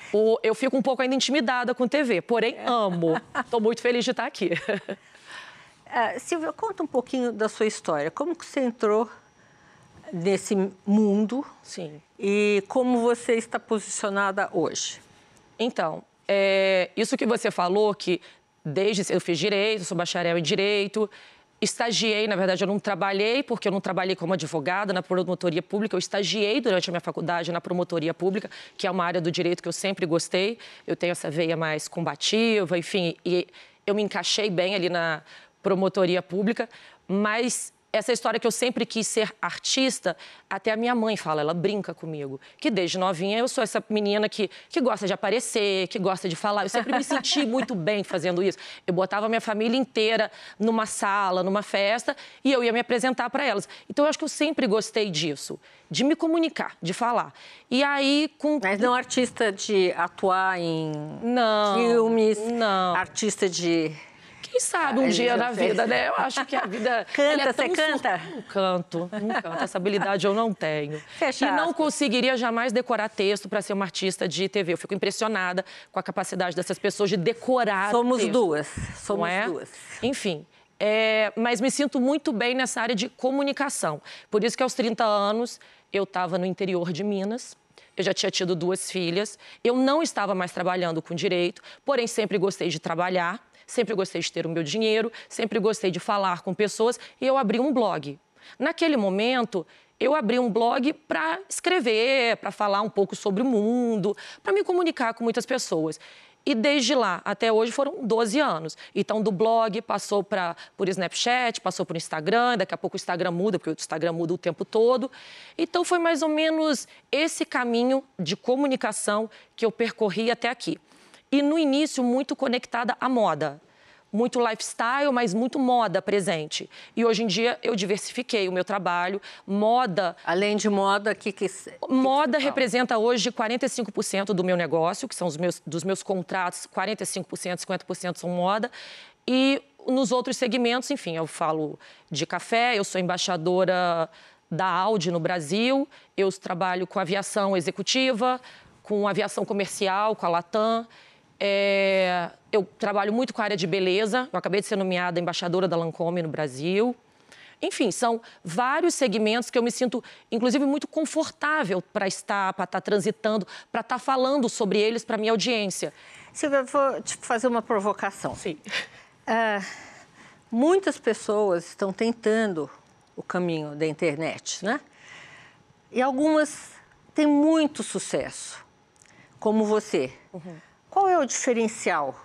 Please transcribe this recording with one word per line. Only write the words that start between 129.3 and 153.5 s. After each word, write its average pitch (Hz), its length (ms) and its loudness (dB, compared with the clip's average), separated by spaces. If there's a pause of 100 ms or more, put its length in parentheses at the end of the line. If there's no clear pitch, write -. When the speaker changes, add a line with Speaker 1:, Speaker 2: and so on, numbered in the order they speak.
Speaker 1:
Moda 202 680 2 (120)
Speaker 2:
Além 202 320 2
de 208 100 0
moda, 202 460 2
que 208 180 -6
que 196 140 -4
s-, - 240 -10
que - 80 -20
que - 120 -8
Speaker 1:
Moda 262 420 4
Speaker 2:
você - 0 -
fala? 285 120 2
Speaker 1:
representa 247 540 0
hoje 226 340 2
quarenta 233 320 -2
e 262 60 0
cinco 214 200 -4
por - 120 -4
cento 196 320 -2
do 180 100 0
meu 180 140 2
negócio, 165 500 0
que - 60 -12
são 180 120 -4
os 151 120 -4
meus, 175 280 -2
dos 160 180 -6
meus 190 180 -2
contratos, 175 640 -4
quarenta 202 360 -4
e 180 40 -4
cinco 180 200 -6
por - 120 -10
cento, 180 220 -6
cinquenta - 260 -6
por 185 100 -6
cento 180 220 -6
são 180 100 -8
moda. 190 420 0 (560)
E 262 360 2 (260)
nos 254 240 2
outros 254 240 0
segmentos, 247 540 0
enfim, 175 260 -4
eu 160 100 -2
falo 156 520 -4 (320)
de 156 160 -2
café, 226 520 0
eu 196 60 0
sou 185 160 -2
embaixadora 180 1080 2 (400)
da 180 160 0
Audi 185 440 2
no 170 80 0
Brasil, 185 680 0 (260)
eu 190 160 2
trabalho 185 560 -4
com 190 140 -4
aviação 196 560 0
executiva, 247 800 0 (440)
com 202 260 0
aviação 202 380 -2
comercial, 202 680 0
com 202 120 -4
a - 20 2
latam. 220 580 0 (580)
É, 196 880 2 (220)
eu 214 100 4 (160)
trabalho 202 340 0
muito 247 220 -2
com 233 80 -2
a - 20 0
área 208 120 0